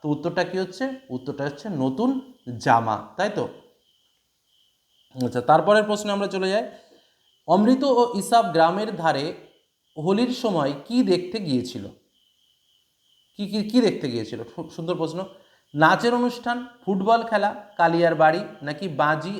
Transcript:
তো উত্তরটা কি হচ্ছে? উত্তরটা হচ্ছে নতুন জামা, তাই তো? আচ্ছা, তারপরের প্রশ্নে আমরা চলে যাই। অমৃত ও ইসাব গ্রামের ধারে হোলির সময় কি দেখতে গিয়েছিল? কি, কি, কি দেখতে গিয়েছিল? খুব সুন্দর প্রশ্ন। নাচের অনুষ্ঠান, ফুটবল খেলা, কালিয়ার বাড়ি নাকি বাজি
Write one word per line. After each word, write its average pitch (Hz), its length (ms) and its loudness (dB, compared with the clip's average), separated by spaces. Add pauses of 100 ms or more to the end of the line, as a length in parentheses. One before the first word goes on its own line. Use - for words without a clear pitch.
তো 156 60 -4
উত্তরটা 170 340 -2
কি 175 140 -6
হচ্ছে? 190 320 -6 (200)
উত্তরটা 135 340 -8
হচ্ছে 143 260 -8
নতুন 190 520 -2 (360)
জামা, 113 500 2 (100)
তাই 196 180 -2
তো? 123 120 -4 (1800)
আচ্ছা, 123 160 -2
তারপরের 180 420 4
প্রশ্নে 208 280 4
আমরা 202 160 -2
চলে 190 220 -2
যাই। 220 200 -2 (800)
অমৃত 214 360 4
ও 240 320 2
ইসাব 202 380 2
গ্রামের 185 420 2
ধারে 160 380 -2 (640)
হোলির 202 320 0
সময় 170 440 -2 (120)
কি 240 180 0
দেখতে 185 360 -2
গিয়েছিল? 127 480 -4 (1500)
কি, 208 100 -8
কি, 208 220 -4
কি 247 120 4
দেখতে 156 300 0
গিয়েছিল? 117 320 -6 (120)
খুব 165 160 -12
সুন্দর 170 240 -6
প্রশ্ন। 160 300 -4 (500)
নাচের 185 380 4
অনুষ্ঠান, 240 540 -4 (180)
ফুটবল 208 380 2
খেলা, 208 320 -2 (220)
কালিয়ার 165 380 2
বাড়ি 156 240 4 (220)
নাকি 147 260 -8
বাজি 156 520 -2